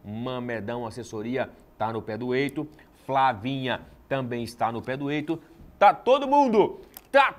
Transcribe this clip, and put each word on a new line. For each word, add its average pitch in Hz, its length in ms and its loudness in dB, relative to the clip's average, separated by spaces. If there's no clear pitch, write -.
Mamedão 120 800 -6
Assessoria 113 640 -6
tá 110 160 -2
no 113 80 -4
pé 107 160 -6
do 123 160 -4
eito. 139 360 -2
Flavinha 131 760 0
também 123 360 -4
está 113 260 -2
no 117 120 -6
pé 127 140 -6
do 139 140 -6
eito. 151 320 -4
Tá 202 160 8
todo 269 320 2
mundo, 262 540 4
tá 269 280 4